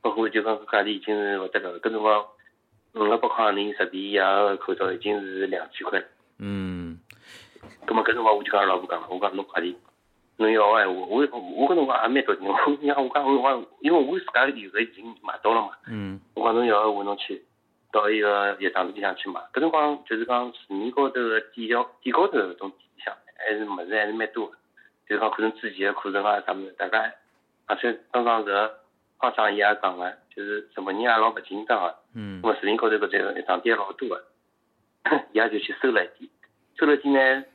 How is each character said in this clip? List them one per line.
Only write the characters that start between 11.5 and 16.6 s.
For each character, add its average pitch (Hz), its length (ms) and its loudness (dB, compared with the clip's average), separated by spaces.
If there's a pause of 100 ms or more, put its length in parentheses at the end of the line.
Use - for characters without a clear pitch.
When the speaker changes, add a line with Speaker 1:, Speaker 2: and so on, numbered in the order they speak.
Speaker 1:
搿 180 60 4
辰 156 100 4
光 123 160 2
也 107 80 0
蛮 135 160 2
着 101 100 2
急， 95 100 -10
我 98 80 0
讲， 143 520 2
我 127 80 -4
讲， 139 220 2
我 127 60 4
讲， 127 240 2 (140)
因 - 140 4
为 175 40 8
我 151 220 2
自 175 140 -10
家 127 160 4
有 104 200 -10
个 101 120 -2
已 117 60 0
经 113 340 -18
买 - 200 -8
到 110 120 4
了 113 80 4
嘛。 101 80 -6 (180)
Speaker 2:
嗯。 98 320 -8 (140)
Speaker 1:
我 110 100 -4
讲 113 100 2
侬 120 120 4